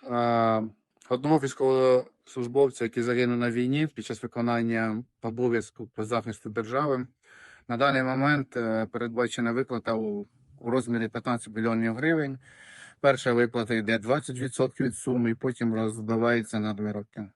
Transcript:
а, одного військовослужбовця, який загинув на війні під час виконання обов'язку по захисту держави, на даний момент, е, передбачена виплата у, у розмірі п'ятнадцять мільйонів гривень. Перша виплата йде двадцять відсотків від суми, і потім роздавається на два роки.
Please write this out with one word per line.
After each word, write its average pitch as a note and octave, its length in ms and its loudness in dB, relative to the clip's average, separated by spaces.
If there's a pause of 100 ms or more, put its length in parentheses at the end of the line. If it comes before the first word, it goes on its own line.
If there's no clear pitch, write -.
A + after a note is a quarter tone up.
а, A#2 520 2 (480)
одного D3 300 2
військовослужбовця, C3 1400 2
який A#2 200 -2
загинув B2 340 2
на A#2+ 140 0
війні C3 360 0
під - 180 -10
час - 180 -8
виконання A#2 800 -2 (180)
обов'язку A#2 680 -2
по - 180 -8
захисту A2+ 440 -4
держави, B2+ 580 -2 (600)
на A2+ 100 -2
даний C3+ 260 4
момент, C3+ 540 0
е, A2 340 0
передбачена A#2 600 -2
виплата A#2+ 420 -2
у, G#2 340 -4 (320)
у A#2+ 120 -8
розмірі A#2+ 360 0
п'ятнадцять A#2 480 -4
мільйонів A2+ 400 0
гривень. C#3+ 440 0 (600)
Перша C3 340 4
виплата A#2 420 2
йде A2 240 0
двадцять B2+ 400 -2
відсотків B2+ 460 -2
від B2+ 100 -2
суми, B2 340 0
і A2+ 60 0
потім A#2+ 380 -2
роздавається A2+ 880 0
на G#2+ 140 -2
два G#2 200 -4
роки. G#2 420 -10